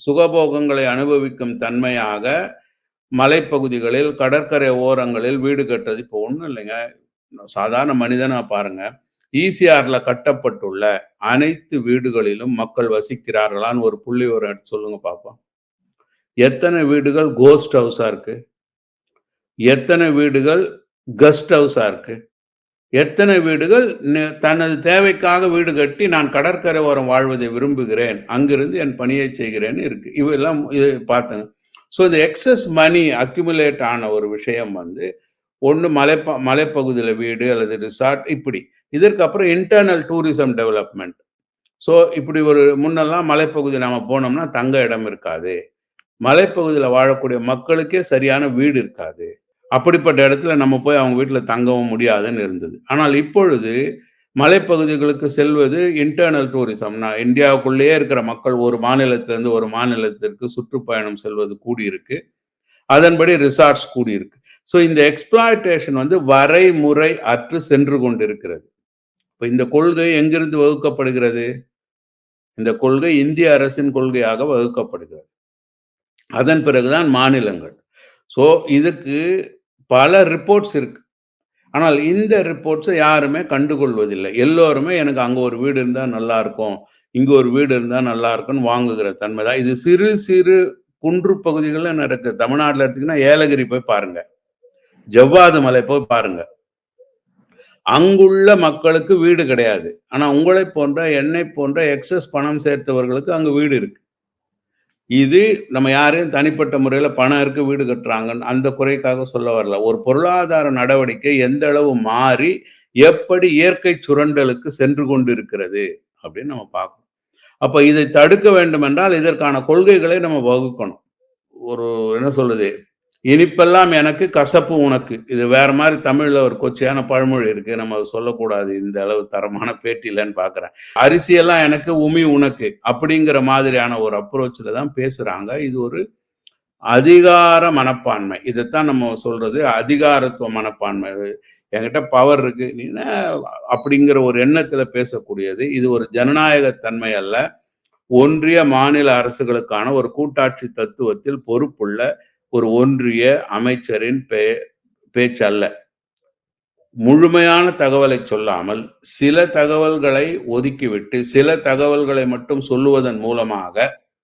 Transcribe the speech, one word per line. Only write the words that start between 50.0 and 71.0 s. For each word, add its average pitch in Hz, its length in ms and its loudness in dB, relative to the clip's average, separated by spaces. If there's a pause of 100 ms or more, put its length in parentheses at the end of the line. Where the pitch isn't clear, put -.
இடத்துல 147 280 -2
நம்ம 135 260 2
போய் 147 160 2
அவங்க 127 280 0
வீட்டுல 131 180 -4
தங்கவும் 120 440 -2
முடியாதுன்னு 113 560 -2
இருந்தது. 87 420 -10
ஆனால் 143 280 0
இப்பொழுது 143 840 0 (400)
மலைப்பகுதிகளுக்கு 151 840 2
செல்வது 147 720 0
இன்டர்னல் 151 540 0
டூரிசம். 113 420 -6
நான் 110 260 -8
இந்தியாவுக்குள்ளேயே 135 800 2
இருக்கிற 131 260 -2
மக்கள் 117 320 -4
ஒரு 120 240 0
மாநிலத்திலிருந்து 120 760 0
ஒரு 110 160 -2
மாநிலத்திற்கு 110 800 -4
சுற்றுப்பயணம் 117 720 -8
செல்வது 104 500 -8
கூடியிருக்கு, 117 560 -8 (640)
அதன்படி 170 500 4
ரிசார்ட்ஸ் 143 600 2
கூடியிருக்கு. 113 440 -6 (240)
So, 175 180 2
இந்த 160 200 4
எக்ஸ்ப்ளாய்டேஷன் 190 880 0
வந்து 147 320 0
வரைமுறை 151 960 4
அற்று 123 420 -4
சென்று 139 380 2
கொண்டிருக்கிறது. 107 760 -6 (580)
இப்ப - 160 -8
இந்த 123 180 0
கொள்கை 165 480 0
எங்கிருந்து 156 460 0
வகுக்கப்படுகிறது? 127 920 -2 (1000)